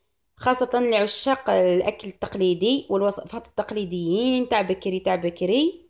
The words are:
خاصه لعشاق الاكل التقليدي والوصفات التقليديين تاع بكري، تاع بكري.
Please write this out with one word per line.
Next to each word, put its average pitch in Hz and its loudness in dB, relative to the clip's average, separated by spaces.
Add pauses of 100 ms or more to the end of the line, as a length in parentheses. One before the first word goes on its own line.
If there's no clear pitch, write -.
(360)
خاصه 247 0
لعشاق 226 0
الاكل 185 2
التقليدي 190 0
والوصفات 202 -2
التقليديين 208 -2
تاع 220 2
بكري، 190 -2
تاع 185 0
بكري. 185 0